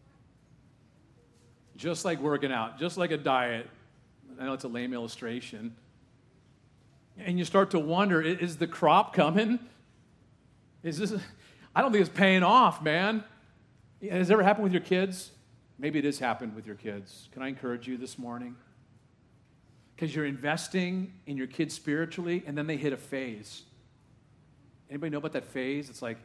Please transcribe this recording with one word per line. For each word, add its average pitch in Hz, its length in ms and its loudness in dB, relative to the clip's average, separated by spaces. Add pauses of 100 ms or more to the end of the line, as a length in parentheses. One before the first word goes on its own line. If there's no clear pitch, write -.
(1800)
Just 165 300 -4
like 165 140 -2
working 143 320 0
out, 120 280 -4
just 165 180 -6
like 175 140 0
a 156 60 0
diet. 123 520 0 (680)
I 131 60 -10
know 131 80 -6
it's 131 100 -8
a 135 60 -8
lame 123 240 -6
illustration. 117 800 -10 (1400)
And 180 200 -2
you 175 80 0
start 196 260 4
to 175 80 2
wonder, 165 440 2
"I-, 160 60 0
is 175 280 -4
the 165 80 -2
crop 165 480 4
coming? 208 460 4 (1200)
Is 165 160 -6
this, 208 160 -2 (640)
I - 60 4
don't 269 100 2
think 208 160 8
it's - 100 -12
paying 190 240 6
off, 196 400 6
man." 190 420 2 (840)
Has 185 220 4
it - 20 8
ever 214 80 6
happened 208 220 6
with 190 100 2
your 175 80 2
kids? 185 480 -2 (480)
Maybe 147 220 -2
it 143 60 0
has 143 120 -2
happened 117 380 -4
with 110 100 -14
your 104 120 -12
kids. 101 540 -12
Can 127 120 -12
I 131 60 -4
encourage 123 380 -8
you 127 80 -6
this 127 220 -12
morning? 120 380 -12 (1400)
'Cause 151 180 -4
you're 151 100 -2
investing 170 880 -4 (140)
in 143 100 -6
your 131 100 -6
kids 151 280 -6
spiritually, 170 720 -4
and 147 100 -8
then 151 80 -4
they 156 120 -4
hit 143 140 -2
a 131 60 -4
phase. 123 680 -10 (1200)
Anybody 147 220 -8
know 147 80 -4
about 156 120 -6
that 131 140 -6
phase? 139 440 -6
It's 117 120 -18
like, 117 240 -8